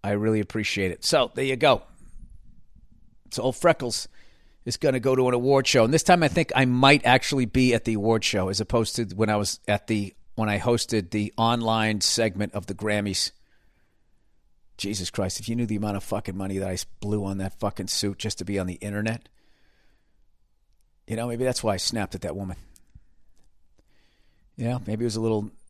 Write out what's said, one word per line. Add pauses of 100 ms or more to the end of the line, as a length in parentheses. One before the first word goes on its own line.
I
really
appreciate
it.
So
there
you
go. (1500)
So
old
Freckles (580)
is
gonna
go
to
an
award
show,
and
this
time
I
think
I
might
actually
be
at
the
award
show
as
opposed
to (120)
when
I
was
at
the, (220)
when
I
hosted
the
online
segment
of
the
Grammys. (1400)
Jesus
Christ,
if
you
knew
the
amount
of
fucking
money
that
I
s-,
blew
on
that
fucking
suit
just
to
be
on
the
internet. (1800)
You
know,
maybe
that's
why
I
snapped
at
that
woman. (2000)
You
know,
maybe
it
was
a
little (200)